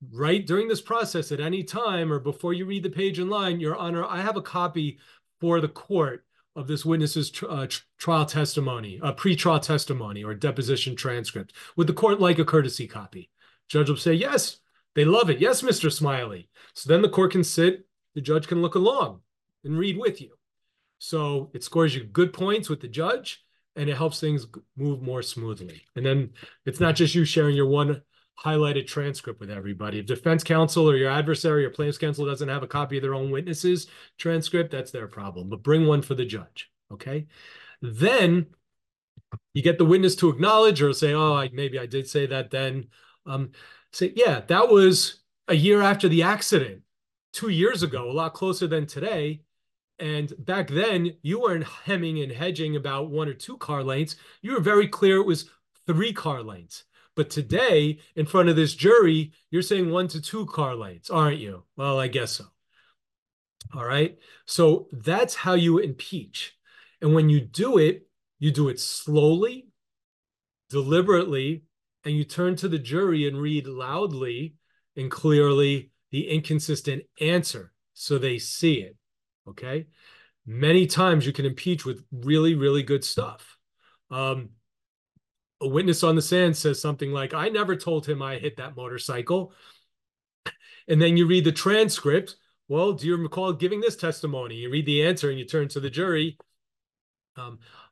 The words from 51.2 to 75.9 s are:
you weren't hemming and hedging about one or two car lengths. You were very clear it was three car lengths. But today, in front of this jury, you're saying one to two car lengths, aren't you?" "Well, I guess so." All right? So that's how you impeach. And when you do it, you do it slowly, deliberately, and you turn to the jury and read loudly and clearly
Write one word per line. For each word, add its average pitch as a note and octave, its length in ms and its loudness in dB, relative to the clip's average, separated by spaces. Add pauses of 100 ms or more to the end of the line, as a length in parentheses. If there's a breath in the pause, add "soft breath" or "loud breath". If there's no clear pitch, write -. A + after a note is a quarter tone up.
you F#3+ 180 -2
weren't F3+ 220 0
hemming E3 580 -4
and C3 120 -6
hedging D#3 420 -4
about C#3 360 -6
one D3+ 180 -2
or C3+ 60 -8
two - 240 -16
car C#3 260 -6
lengths. C#3 320 -2 (260 loud breath)
You A#3+ 120 -4
were A3+ 60 0
very G#3 280 6
clear F#3+ 300 4
it G3+ 80 2
was E3 220 -2 (380 soft breath)
three F#3+ 260 0
car C#3 300 -6
lengths. F#2+ 400 -16 (340 soft breath)
But E3 140 -2
today, D3+ 680 2 (160 soft breath)
in D#3 100 0
front F3 220 6
of D#3+ 80 4
this D#3 180 2
jury, D#3+ 600 6 (140 soft breath)
you're F3 140 0
saying F#3 260 0
one F3+ 200 0
to D#3+ 120 -8
two G#3 260 -8
car C3+ 280 -4
lengths, F#2+ 360 -12
aren't D3+ 280 2
you?" G2 240 -12 (140)
"Well, C3+ 240 -2
I C3 80 -2
guess A#2 240 -4
so." - 140 -10 (1300)
All B2+ 120 -8
right? C#3 340 0 (280 soft breath)
So E3 440 4
that's D#3+ 460 0
how F#3 180 0
you E3+ 240 4
impeach. - 800 -6 (440 soft breath)
And D3+ 140 4
when D#3 140 6
you D3 120 6
do G3+ 380 2
it, E3 300 4 (320)
you D3+ 100 2
do C#3+ 180 2
it B2 120 -6
slowly, E3+ 880 0 (1040)
deliberately, D#3 920 2 (400)
and D3 140 -2
you D3+ 80 0
turn F3+ 320 -2
to F#3+ 120 -4
the D#3+ 120 -2
jury D3+ 480 0
and C#3 120 -4
read D3 280 -2
loudly C3+ 880 -6 (400)
and C3 120 -8
clearly C#3+ 840 2 (180)